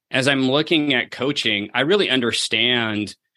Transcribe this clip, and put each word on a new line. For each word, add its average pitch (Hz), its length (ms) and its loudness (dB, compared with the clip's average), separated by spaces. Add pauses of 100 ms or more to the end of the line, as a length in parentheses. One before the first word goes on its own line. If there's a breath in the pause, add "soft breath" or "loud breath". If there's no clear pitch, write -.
(100)
As 131 180 0
I'm 131 220 2
looking 147 420 2
at 123 180 -2
coaching, 110 640 -2
I 120 80 0
really 165 300 2
understand 117 1040 0 (220)